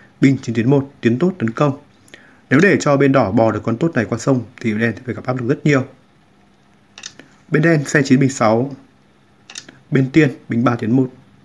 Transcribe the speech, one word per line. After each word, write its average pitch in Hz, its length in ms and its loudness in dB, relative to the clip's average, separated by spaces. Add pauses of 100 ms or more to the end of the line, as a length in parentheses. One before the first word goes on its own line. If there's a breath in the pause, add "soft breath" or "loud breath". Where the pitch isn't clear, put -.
(220 soft breath)
binh 131 200 4
chín 113 140 -8
tiến 117 140 0
một 139 220 0 (100)
tiến 120 180 0
tốt 185 180 0
tấn 113 120 -4
công. 139 280 0 (720 loud breath)
Nếu 131 100 4
để 175 200 4
cho 143 180 2
bên 135 140 4
đỏ 123 200 2
bò 113 200 2
được 104 120 -6
con 113 140 -2
tốt 165 180 -2
này 113 100 0
qua 113 120 -6
sông 127 260 -2 (180)
thì 113 100 -4
bên 104 100 -4
đen 117 140 -2
sẽ - 100 -18
phải 110 100 -8
gặp - 100 -16
áp 127 120 -4
lực 120 100 -6
rất 143 180 -2
nhiều. 135 200 0 (1600 loud breath)
Bên 156 140 -2
đen 156 240 2
xe 147 180 0
chín 135 160 2
bình 135 100 2
sáu, 123 460 -2 (1160 loud breath)
bên 135 200 0
Tiên 151 180 4 (200)
bình 117 140 -2
ba 123 120 0
tiến 113 160 -4
một 131 180 2 (360)